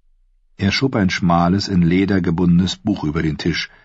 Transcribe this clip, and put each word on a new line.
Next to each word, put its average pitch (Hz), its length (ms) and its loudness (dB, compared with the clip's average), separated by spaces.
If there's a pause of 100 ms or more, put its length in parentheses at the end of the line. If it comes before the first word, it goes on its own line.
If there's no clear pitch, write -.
(580)
Er 98 140 0
schob 135 240 -2
ein 98 140 2
schmales, 85 580 0
in 92 140 2
Leder 90 400 2
gebundenes 87 540 2
Buch - 280 -4
über 78 200 -2
den 76 140 -4
Tisch. - 320 -4 (160)